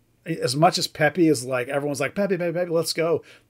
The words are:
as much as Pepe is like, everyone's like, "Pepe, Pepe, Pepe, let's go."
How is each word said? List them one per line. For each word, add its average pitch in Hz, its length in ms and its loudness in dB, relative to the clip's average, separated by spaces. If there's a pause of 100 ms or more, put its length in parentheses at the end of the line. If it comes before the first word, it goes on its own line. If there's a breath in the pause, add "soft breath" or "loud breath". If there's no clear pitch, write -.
(260)
as 147 300 -2
much 170 220 4
as 170 80 -2
Pepe 156 420 2
is 131 160 4
like, 123 240 -4
everyone's 143 320 -2
like, 139 140 -2
"Pepe, 196 240 0
Pepe, 175 160 -2
Pepe, 175 180 -2
let's 160 220 0
go." 165 300 0 (260 soft breath)